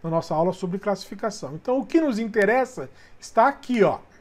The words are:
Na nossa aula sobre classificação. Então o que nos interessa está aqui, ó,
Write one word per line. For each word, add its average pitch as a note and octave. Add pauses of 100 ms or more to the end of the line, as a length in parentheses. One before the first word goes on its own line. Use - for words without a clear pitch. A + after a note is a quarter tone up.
Na E3
nossa E3
aula E3+
sobre F3+
classificação. G3+
Então B3+
o C4
que E4
nos C4
interessa A3+ (280)
está -
aqui, B3
ó, E3 (220)